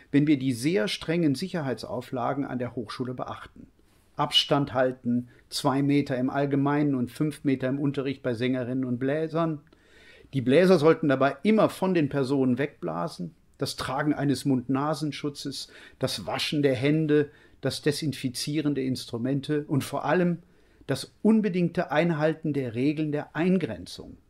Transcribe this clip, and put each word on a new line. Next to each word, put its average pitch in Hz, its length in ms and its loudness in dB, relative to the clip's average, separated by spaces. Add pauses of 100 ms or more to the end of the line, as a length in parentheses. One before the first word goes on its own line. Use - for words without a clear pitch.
(120)
wenn 147 140 4
wir 151 120 4
die 131 140 -2
sehr 165 360 0
strengen 160 460 0
Sicherheitsauflagen 135 1120 -4
an 127 140 -6
der 120 160 -6
Hochschule 123 380 -8
beachten. - 540 -12 (500)
Abstand 147 560 2
halten, 127 560 0 (200)
zwei 139 340 0
Meter 143 340 2
im 127 140 0
Allgemeinen 143 640 2
und 123 160 -2
fünf 156 320 -4
Meter 131 260 0
im 139 120 -2
Unterricht 139 420 -2
bei 123 120 -2
Sängerinnen 127 500 -2
und 123 140 -4
Bläsern. 156 600 -2 (720)
Die 135 80 0
Bläser 165 380 6
sollten 156 300 4
dabei 135 340 4
immer 208 260 6
von 185 260 -2
den 156 140 2
Personen 131 480 2
wegblasen. 101 800 -6 (240)
Das - 160 -4
Tragen 147 400 -2
eines 139 300 0
Mund-Nasenschutzes, 139 1200 -2 (300)
das 113 280 -4
Waschen 147 360 -2
der 135 120 4
Hände, 151 560 2 (300)
das - 220 -4
Desinfizieren 147 920 -2
der 135 80 -4
Instrumente 131 840 -4
und 143 160 0
vor - 220 -6
allem 175 340 2 (480)
das - 360 -6
unbedingte 185 680 2
Einhalten 156 600 0
der 127 220 -4
Regeln 147 360 0
der 147 240 -6
Eingrenzung. 151 840 -2 (120)